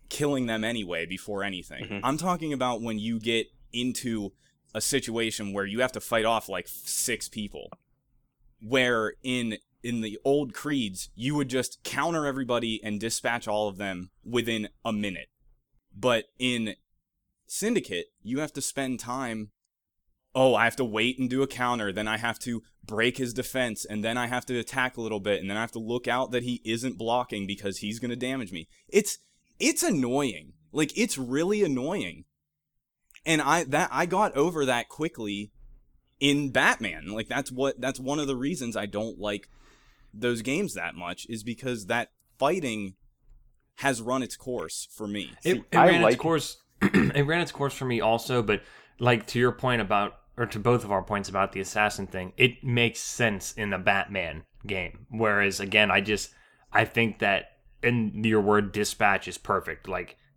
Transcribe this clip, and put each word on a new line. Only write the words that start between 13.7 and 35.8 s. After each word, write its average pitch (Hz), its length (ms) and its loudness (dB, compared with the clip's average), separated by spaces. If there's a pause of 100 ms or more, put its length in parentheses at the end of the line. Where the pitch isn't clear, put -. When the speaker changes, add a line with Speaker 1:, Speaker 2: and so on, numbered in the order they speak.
Speaker 1:
them 95 320 -6 (140)
within 113 460 -2 (160)
a 117 80 -2
minute. 98 340 -4 (680)
But 113 300 2 (140)
in 120 360 0 (720)
Syndicate, 170 600 -2 (160)
you 123 180 -4
have 151 140 -6
to 143 80 -8
spend 131 400 -4
time, 117 500 -6 (840)
"Oh, 131 220 8
I 107 80 8
have 117 140 4
to 135 80 0
wait 117 340 0
and 127 100 0
do 131 140 2
a 135 40 0
counter, 120 440 0
then 107 160 -2
I 110 100 0
have 117 220 -2
to 120 240 -6 (220)
break 117 320 2
his 123 160 -4
defense, 120 500 -4
and 107 180 -6
then 113 160 -2
I 123 100 -2
have 123 180 -4
to 127 120 -4
attack 127 380 -2
a 120 60 -8
little 110 180 -2
bit, 98 220 0
and 95 80 -6
then 104 80 -4
I 110 40 -2
have 117 120 -6
to 117 60 -6
look 117 280 -4
out 120 240 0
that 123 120 0
he 123 200 -4
isn't 117 340 -4
blocking 113 480 -2
because 101 340 -6
he's 107 200 -6
gonna 120 160 -4
damage 123 380 -6
me." 82 160 -10 (180)
It's, - 300 0 (420)
it's 320 240 2
annoying. 127 720 0 (180)
Like, 151 260 -2
it's 220 200 0
really 156 460 0
annoying. 139 600 -2 (1000)
And 156 160 2
I, 156 240 2
that, 147 260 2
I 147 140 0
got 185 320 2
over 156 280 2
that 120 240 0
quickly 104 640 -4 (680)